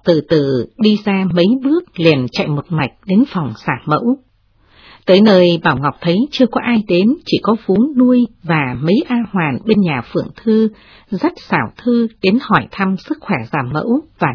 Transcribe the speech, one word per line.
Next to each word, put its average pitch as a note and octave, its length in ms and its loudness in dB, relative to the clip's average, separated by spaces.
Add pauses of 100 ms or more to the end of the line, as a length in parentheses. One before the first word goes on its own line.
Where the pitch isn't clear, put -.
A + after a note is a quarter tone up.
từ D#3+ 240 2
từ C#3 380 0 (100)
đi G#3+ 280 2
ra F#3+ 200 -2 (100)
mấy F3 100 4 (200)
bước D#4 360 -2
liền D3 320 2
chạy F#3+ 140 -4
một D3 220 -4
mạch C#3+ 240 -4 (140)
đến G3 220 2
phòng D3 280 -6
Giả - 180 -6 (120)
Mẫu. A#3 320 -2 (880)
Tới F#3+ 140 6
nơi F3+ 440 4
Bảo D#3 120 0
Ngọc D3 240 -4
thấy E3+ 160 0 (140)
chưa B3+ 160 2
có - 180 -2
ai A#3 240 0
đến, G3 260 2 (120)
chỉ - 160 -2
có A3+ 140 0 (100)
Vú F#3+ 100 0 (200)
Nuôi B3 300 4 (160)
và D3 380 -2
mấy G3 280 0
A B3 80 -2 (160)
Hoàn D3+ 320 -2
bên G#3+ 160 2
nhà D3 220 -2 (100)
Phượng E3 240 -4
Thư A3 320 0 (400)
dắt C#4+ 280 -2
Xảo C#3 400 -4
Thư A#3 320 -2 (140)
đến G3 180 2
hỏi F3 300 -2
thăm F#3+ 260 -4
sức - 240 -10
khỏe F#3 160 -4 (160)
Giả D#3 60 -2 (140)
Mẫu A#3 280 -2 (180)
và D#3 160 -2